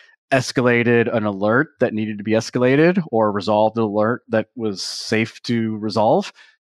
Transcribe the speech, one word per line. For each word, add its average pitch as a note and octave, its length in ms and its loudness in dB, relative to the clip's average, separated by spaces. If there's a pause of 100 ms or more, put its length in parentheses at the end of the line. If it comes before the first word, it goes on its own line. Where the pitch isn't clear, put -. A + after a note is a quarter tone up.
(320)
escalated A#2+ 840 2
an G#2+ 100 0
alert G#2+ 440 0 (100)
that G#2+ 140 0
needed G#2+ 240 -6
to G#2 60 -12
be G#2+ 80 -4
escalated C3+ 680 2 (100)
or A2 200 2
resolved G#2+ 460 0
an A2+ 60 0
alert G#2+ 440 0
that A2 280 -2
was G#2+ 260 -6
safe - 600 -4
to A2+ 340 -2
resolve, A2 560 0 (300)